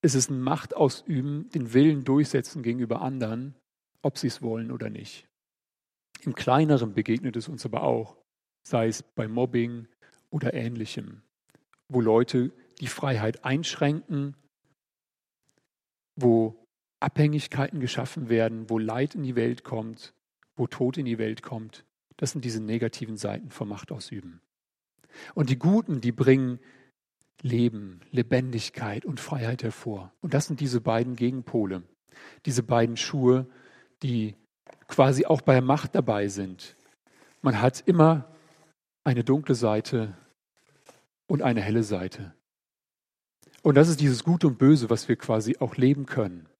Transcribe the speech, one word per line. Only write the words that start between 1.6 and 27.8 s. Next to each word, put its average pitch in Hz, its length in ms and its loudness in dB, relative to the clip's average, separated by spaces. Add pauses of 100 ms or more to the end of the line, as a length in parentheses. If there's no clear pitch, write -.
Willen 143 300 6
durchsetzen 135 600 -2
gegenüber 117 380 -4
anderen, 127 540 -6 (460)
ob - 160 -4
sie - 100 -4
es - 140 -6
wollen 113 300 -6
oder 110 180 -10
nicht. - 380 -16 (960)
Im - 140 -6
Kleineren 127 580 2
begegnet 113 440 -2
es 110 100 -8
uns 156 180 -12
aber 117 180 -4
auch, 117 340 -2 (460)
sei 113 240 0
es 110 140 -4
bei - 260 -8
Mobbing 120 600 -2 (420)
oder 147 240 -4
Ähnlichem, 117 680 -8 (680)
wo 123 140 0
Leute 120 500 4 (280)
die 131 80 -8
Freiheit 110 560 -4
einschränken, 143 920 -2 (1800)
wo 113 400 4 (440)
Abhängigkeiten 147 800 0
geschaffen 123 500 -6
werden, 113 400 0
wo 113 80 0
Leid 113 380 -2
in 160 80 -6
die 127 120 -6
Welt 120 280 -2
kommt, 113 500 -10 (420)
wo 123 120 -2
Tod 127 300 -2
in 143 80 -4
die 117 120 -2
Welt 110 260 -6
kommt. 110 420 -14 (320)
Das 135 140 -4
sind 135 120 -8
diese 110 180 -4
negativen 110 560 -4
Seiten 107 340 -8
vom 104 180 -10
Machtausüben. 95 720 -14 (920)
Und 139 140 2
die 127 100 2
Guten, 175 420 2
die 117 100 0
bringen 127 480 4 (840)
Leben, 110 680 -2